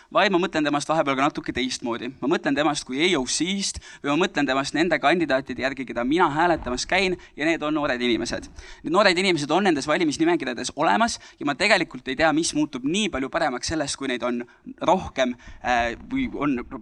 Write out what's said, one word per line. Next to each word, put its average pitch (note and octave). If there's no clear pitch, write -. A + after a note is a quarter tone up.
vaid G3
ma E3+
mõtlen D#3+
temast D3
vahepeal C#3+
ka C#3
natuke D3+
teistmoodi. A#2+
Ma C#3
mõtlen E3
temast D3
kui B2+
A F#3+
O B2+
C-st F#3+
või C#3+
ma -
mõtlen C#3+
temast C3+
nende D#3+
kandidaatide C#3
järgi, C3
keda A#2+
mina E3
hääletamas D#3
käin, F#3
ja D3
need D#3+
on D3+
noored C#3
inimesed. A#2+
Need D#3+
noored F#3+
inimesed D3+
on F#3+
nendes C#3
valimisnimekirjades D3
olemas G3+
ja C#3+
ma C#3+
tegelikult F3+
ei C3
tea, D#3
mis D#3+
muutub D3
nii F#3+
palju C3
paremaks D#3
sellest, D#3
kui C3+
neid B2
on A#2+
rohkem, C3+
äh, A#2+
või C3
on C#3+